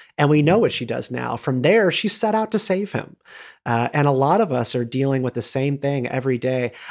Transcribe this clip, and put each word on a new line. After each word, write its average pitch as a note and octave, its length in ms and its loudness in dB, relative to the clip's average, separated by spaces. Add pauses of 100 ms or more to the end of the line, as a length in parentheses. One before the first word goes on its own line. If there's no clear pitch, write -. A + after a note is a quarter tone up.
(180)
And D3 120 4
we D3+ 120 4
know E3 160 4
what F#3+ 160 2
she B2 120 -6
does A#2 260 -6
now. B2 260 -6
From B2+ 240 -2
there, F#3 300 4
she - 160 -2
set G#3+ 280 0
out A3 160 -2
to G#3+ 80 0
save G3 340 0
him. - 220 -8 (500)
Uh, A#2+ 280 0
and D3 140 2
a C#3+ 40 4
lot C#3+ 300 4
of F3+ 100 0
us B2 240 -2
are B2 100 -2
dealing C3 360 -2
with B2+ 140 -4
the A#2+ 60 -4
same C#3 360 0
thing C#3 300 -2
every C3 300 -2
day. B2 340 -2 (200)